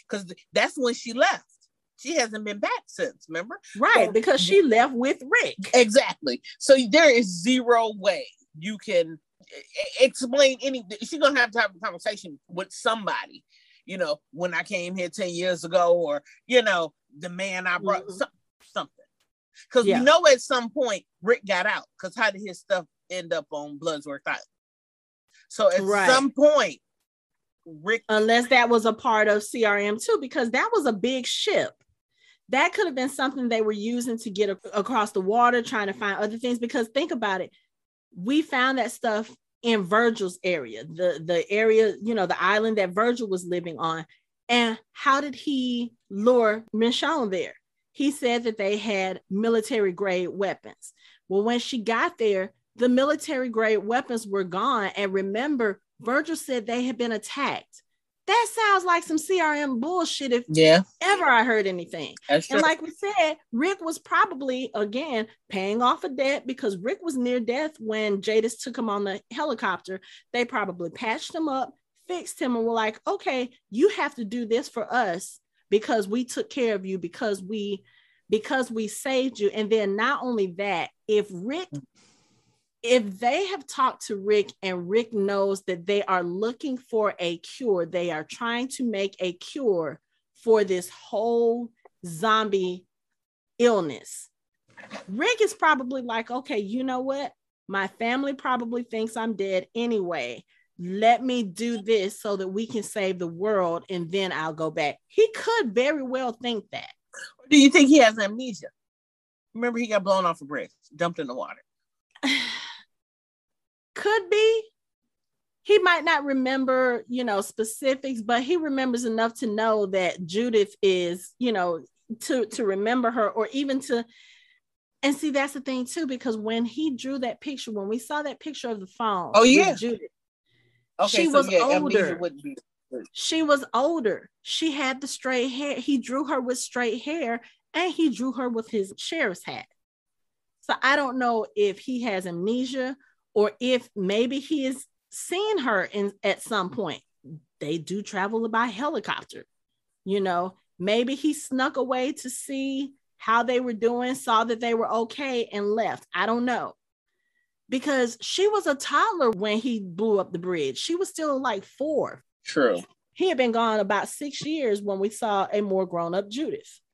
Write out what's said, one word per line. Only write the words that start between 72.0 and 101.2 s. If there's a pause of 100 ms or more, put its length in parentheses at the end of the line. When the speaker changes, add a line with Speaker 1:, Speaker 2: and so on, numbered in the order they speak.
Speaker 2:
fixed
him,
and
were
like,
"Okay, (200)
you
have
to
do
this
for
us (320)
because
we
took
care
of
you,
because
we, (440)
because
we
saved
you."
And
then
not
only
that, (160)
if
Rick,
Speaker 1:
Mm. (1000)
Speaker 2:
if
they
have
talked
to
Rick (100)
and
Rick
knows
that
they
are
looking
for
a
cure,
they
are
trying
to
make
a
cure (360)
for
this
whole (340)
zombie (760)
illness, (800)
Rick
is
probably
like,
"Okay,
you
know
what? (340)
My
family
probably
thinks
I'm
dead
anyway. (340)
Let